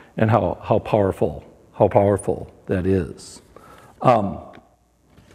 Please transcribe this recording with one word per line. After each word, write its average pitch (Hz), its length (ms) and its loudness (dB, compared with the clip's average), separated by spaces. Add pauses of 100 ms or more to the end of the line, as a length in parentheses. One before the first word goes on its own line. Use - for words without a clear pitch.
(180)
and 110 120 2
how, 101 320 0
how 113 160 0
powerful, 98 680 -2 (260)
how 107 160 2
powerful 101 640 0 (120)
that 90 200 -2
is. 92 560 -4 (600)
Um, 104 380 2 (960)